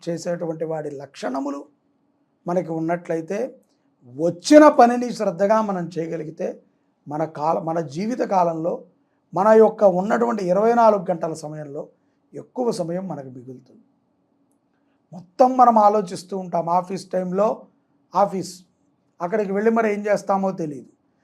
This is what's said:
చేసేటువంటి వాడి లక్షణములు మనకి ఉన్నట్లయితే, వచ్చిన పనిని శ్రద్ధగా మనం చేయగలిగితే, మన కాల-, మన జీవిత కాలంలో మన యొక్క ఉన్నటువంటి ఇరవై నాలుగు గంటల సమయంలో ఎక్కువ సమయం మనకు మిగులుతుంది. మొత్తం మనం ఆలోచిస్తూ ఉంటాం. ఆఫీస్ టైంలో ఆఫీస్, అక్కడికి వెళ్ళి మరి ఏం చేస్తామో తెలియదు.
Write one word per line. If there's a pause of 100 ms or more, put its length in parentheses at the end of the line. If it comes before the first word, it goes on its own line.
చేసేటువంటి
వాడి
లక్షణములు (800)
మనకి
ఉన్నట్లయితే, (600)
వచ్చిన
పనిని
శ్రద్ధగా
మనం
చేయగలిగితే, (460)
మన
కాల-,
మన
జీవిత
కాలంలో (500)
మన
యొక్క
ఉన్నటువంటి
ఇరవై
నాలుగు
గంటల
సమయంలో (460)
ఎక్కువ
సమయం
మనకు
మిగులుతుంది. (1300)
మొత్తం
మనం
ఆలోచిస్తూ
ఉంటాం.
ఆఫీస్
టైంలో (480)
ఆఫీస్, (580)
అక్కడికి
వెళ్ళి
మరి
ఏం
చేస్తామో
తెలియదు. (320)